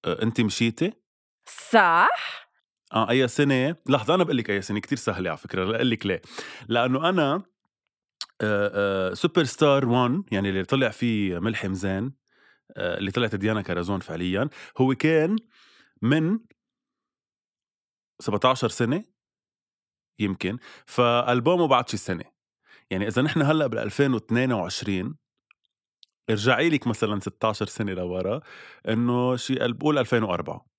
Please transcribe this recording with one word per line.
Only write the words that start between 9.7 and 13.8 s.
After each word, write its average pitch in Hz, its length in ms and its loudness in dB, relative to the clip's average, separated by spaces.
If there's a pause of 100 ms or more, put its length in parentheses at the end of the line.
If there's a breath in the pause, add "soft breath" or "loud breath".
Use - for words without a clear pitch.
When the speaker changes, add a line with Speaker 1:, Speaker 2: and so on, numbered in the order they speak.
Speaker 1:
وان، 123 460 2
يعني، 98 160 0
اللي 95 160 -2
طلع 135 240 0
فيه 104 500 -2
ملحم 98 360 -4
زين، 95 380 -4 (640 soft breath)
آه، 90 220 -4
اللي 95 120 -4
طلعت 113 240 -2
ديانا 104 280 0
كارازون 90 380 -4